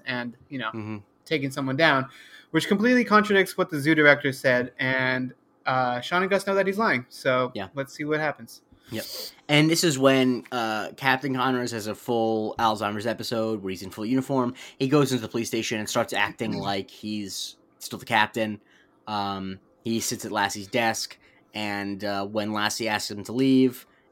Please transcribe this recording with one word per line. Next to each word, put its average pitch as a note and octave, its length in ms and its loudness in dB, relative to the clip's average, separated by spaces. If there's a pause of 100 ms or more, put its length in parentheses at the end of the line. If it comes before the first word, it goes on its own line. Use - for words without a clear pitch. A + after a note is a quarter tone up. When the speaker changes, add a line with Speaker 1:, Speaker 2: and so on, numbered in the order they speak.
Speaker 1:
and, B2 320 -6 (120)
you C#3 100 -8
know, A2 100 -4
Speaker 2:
Mm-hmm. A2 280 -8 (280)
Speaker 1:
taken C#3 260 -2
someone C3 260 -4
down, C#3+ 300 4 (440)
which D#3+ 160 2
completely A#3+ 360 4
contradicts G3+ 540 4
what F3+ 120 0
the D3+ 100 -4
zoo D3+ 160 4
director D3 360 6
said, B2 460 2
and, B2+ 560 0 (320)
uh, B2+ 360 0
Sean F3+ 200 0
and F#3+ 80 0
Gus F#3+ 160 0
know G3 100 -2
that F#3+ 120 2
he's G3 100 -2
lying, D#3+ 320 0
so B2+ 460 0
Speaker 2:
Yeah. G2 200 -6
Speaker 1:
let's C3+ 180 -8
see D3+ 100 -10
what D3+ 160 -2
happens. C#3+ 420 -6 (280)
Speaker 2:
Yep. A2 160 -8 (420)
And D3+ 220 4
this E3 160 2
is D3 120 2
when, C3 540 4
uh, A2 460 -2
Captain C3+ 360 0
Connors B2+ 380 0
has A2 160 -6
a G#2 80 -4
full A2+ 640 0
Alzheimer's G#2+ 480 0
episode A2 560 -2
where F#2+ 60 -4
he's F#2+ 140 -8
in G2+ 60 -10
full G#2+ 160 -8
uniform. C3 480 0 (260)
He C3+ 100 0
goes C#3 240 4
into A#2+ 80 0
the A2 80 -8
police A2+ 180 -4
station A2+ 320 -2
and G#2 80 -6
starts A#2 240 0
acting G2+ 420 -2
Speaker 1:
<clears throat> G2+ 40 -4
Speaker 2:
like G2 320 -4
he's G#2 680 -10 (240)
still - 200 -12
the - 60 -18
captain. G#2+ 540 0 (480)
Um, G2 520 -6 (260)
he A2+ 160 0
sits A2+ 240 -6
at G2+ 80 -8
Lassie's G2+ 340 -2
desk, A#2 500 -2 (360)
and, G2+ 500 -6
uh, G2+ 220 -4
when G#2+ 260 -4
Lassie G#2+ 380 -6
asks G#2 200 -4
him G#2 140 -12
to A2 80 -12
leave C3 540 2 (260)